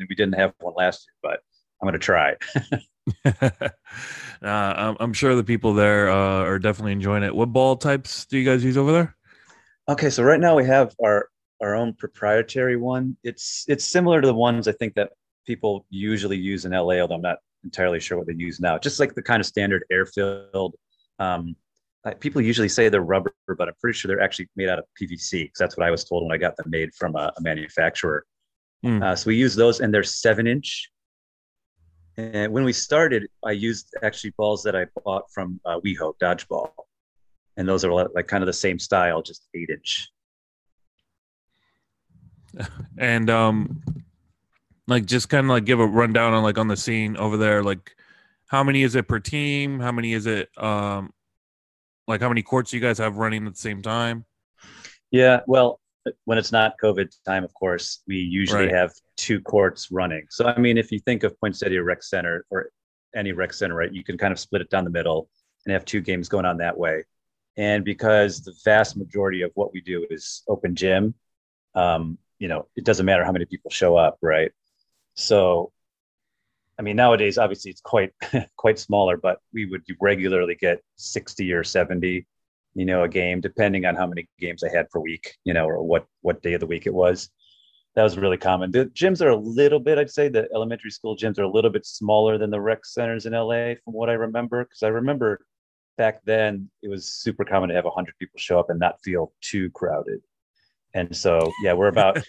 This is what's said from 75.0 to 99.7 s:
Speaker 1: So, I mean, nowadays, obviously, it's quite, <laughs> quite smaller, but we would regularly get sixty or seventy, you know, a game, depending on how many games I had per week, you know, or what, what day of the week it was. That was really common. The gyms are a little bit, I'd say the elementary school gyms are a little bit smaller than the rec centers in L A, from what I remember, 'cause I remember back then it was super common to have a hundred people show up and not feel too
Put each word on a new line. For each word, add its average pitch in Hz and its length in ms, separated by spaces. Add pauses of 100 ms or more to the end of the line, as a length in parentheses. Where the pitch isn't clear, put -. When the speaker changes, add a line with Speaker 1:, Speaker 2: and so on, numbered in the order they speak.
Speaker 1:
So, 90 560 (1080)
I - 20
mean, 104 140
nowadays, 110 420
obviously, 101 340
it's - 100
quite, 98 300 (220)
<laughs> 120 240
quite 110 220
smaller, 98 360
but 90 240 (140)
we 110 140
would 92 160 (180)
regularly 92 540
get 87 260 (140)
sixty - 580
or 85 100
seventy, 90 640 (480)
you 92 120
know, 92 180
a 87 60
game, 90 320
depending 98 440
on 87 100
how 90 120
many 85 200 (120)
games 85 240
I 80 120
had 82 140
per 85 100
week, 80 440
you 90 100
know, 80 140
or 82 160
what, 82 240 (140)
what 87 200
day 85 120
of 87 80
the 85 40
week 82 220
it 98 60
was. 92 360 (640)
That 110 80
was 95 140
really 95 200
common. 92 340
The 127 160
gyms 185 360
are 147 60
a 120 60
little 123 440
bit, 147 200
I'd 147 100
say 147 180
the 113 280
elementary 113 340
school 110 260
gyms 104 220
are 101 60
a 95 80
little 110 180
bit 104 160
smaller 107 540
than 107 100
the 104 100
rec 107 260
centers 113 420
in 113 80
L 117 180
A, 120 320
from 113 80
what 117 160
I 117 40
remember, 117 520
'cause - 160
I 107 60
remember 117 580 (520)
back 110 280
then 107 460 (100)
it 107 80
was 98 180
super - 380
common 92 240
to 87 60
have 87 100
a 87 60
hundred 90 260
people - 220
show 87 200
up 87 120
and 85 80
not 87 240
feel 87 280 (100)
too 95 300